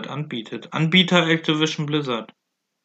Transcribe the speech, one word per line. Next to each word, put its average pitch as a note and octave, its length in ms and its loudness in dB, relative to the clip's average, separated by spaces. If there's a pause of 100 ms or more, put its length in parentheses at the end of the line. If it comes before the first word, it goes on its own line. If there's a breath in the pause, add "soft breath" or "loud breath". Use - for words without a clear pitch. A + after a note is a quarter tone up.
das - 60 -10
anbietet. C3 680 -10
Anbieter E3 540 4
Activision D#3 580 0
Blizzard. C3+ 460 -4 (540)